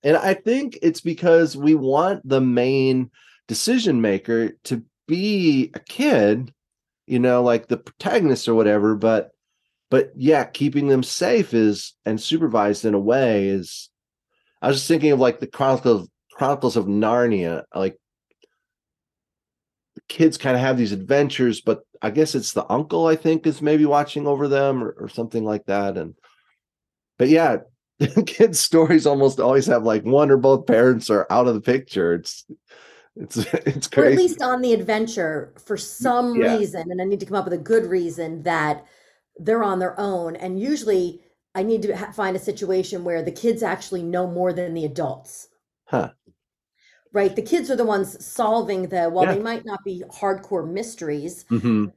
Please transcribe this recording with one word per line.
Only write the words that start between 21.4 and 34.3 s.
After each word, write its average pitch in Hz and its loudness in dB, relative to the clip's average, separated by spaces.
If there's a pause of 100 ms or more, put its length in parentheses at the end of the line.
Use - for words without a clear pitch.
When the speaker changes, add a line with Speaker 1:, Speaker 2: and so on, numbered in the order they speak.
Speaker 1:
but 110 -2 (200)
I 107 -4
guess 156 0
it's 117 -4
the - -4
uncle, 156 0
I 160 4
think, 160 -2
is 151 -2
maybe 151 4
watching 147 0
over 143 0
them 139 0
or, - -6
or - -14
something 113 -6
like 107 -4
that. 98 -2
And, 82 -10 (1000)
but 127 2
yeah, 156 4 (420)
<laughs> 147 0
kids' 214 4
stories 160 4
almost 139 2
always 131 4
have, 117 2
like, 107 0
one 139 4
or 135 8
both 135 4
parents 120 4
are 104 2
out 123 2
of 117 0
the 104 -4
picture. 101 0
It's, - -8 (720)
it's, - -10
<laughs> - -4 (120)
it's 139 -4 (100)
Speaker 2:
Or - 6
at - 6
Speaker 1:
crazy. - 4
Speaker 2:
least 359 0